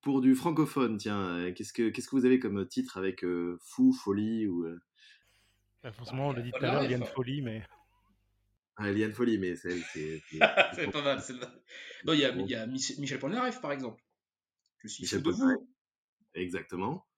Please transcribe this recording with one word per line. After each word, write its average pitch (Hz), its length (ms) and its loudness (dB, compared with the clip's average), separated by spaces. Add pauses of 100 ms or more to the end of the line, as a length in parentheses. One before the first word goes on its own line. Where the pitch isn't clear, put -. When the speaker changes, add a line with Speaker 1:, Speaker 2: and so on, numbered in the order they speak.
Speaker 1:
pour 135 200 2
du 131 140 10
francophone, 143 600 2
tiens, 98 400 -2 (120)
heu, - 40 -6
qu'est-ce 101 200 -8
que, 113 160 2
qu'est-ce 113 200 -6
que 135 60 -2
vous 123 100 6
avez 127 140 8
comme, 104 200 0
heu, 92 80 -2
titre - 300 -4
avec, 95 260 -2
heu, 87 380 -2
fou, 131 320 4
folie 107 540 0
ou, 87 180 -2
heu ? 85 140 -8 (1040)
Speaker 2:
Bah, 123 100 -10
forcément, 131 360 -6
on - 40 -2
Speaker 3:
Bah, - 0 -
Speaker 2:
l'a 120 80 -4
dit 123 120 -6
Speaker 3:
il - 20 -8
y - 20 -6
a - 20 -6
Speaker 2:
tout 135 60 0
à 127 40 4
l'heure, 143 140 2
Speaker 3:
Polnareff, - 20 2
Speaker 2:
Liane 123 180 0
Speaker 3:
hein. - 20 -4
Speaker 2:
Folly, 131 360 -4
mais 110 220 -6 (1120)
Speaker 1:
Ah, 104 140 0
Liane 107 220 2
Folly, 113 240 2
mais 90 180 -2
c'est, 87 280 -4
c'est, 78 460 -8
c'est 160 220 4 (100)
Speaker 3:
<laughs> - 120 2
C'est 160 160 -4
pas 147 120 -4
mal, 139 200 -2
celle-là. 123 320 -12 (500)
Non, 156 100 0
il 151 60 4
y 135 60 6
a, 123 80 4
Speaker 1:
Ouais. 95 120 -2
Speaker 3:
il - 40 -6
y 120 60 -2
a 110 120 -6
Mich-, 135 320 -4
Michel 139 200 -4
Polnareff, 240 420 -4
par 147 100 -6
exemple. « 131 320 -8 (760)
Je - 100 -16
suis - 140 -12
Speaker 1:
Michel 104 180 0
Speaker 3:
fou - 20 -6
de 165 80 2
Speaker 1:
Polnareff. 220 100 0
Speaker 3:
vous ». 262 260 2 (680)
Speaker 1:
Exactement. 92 680 -6 (120)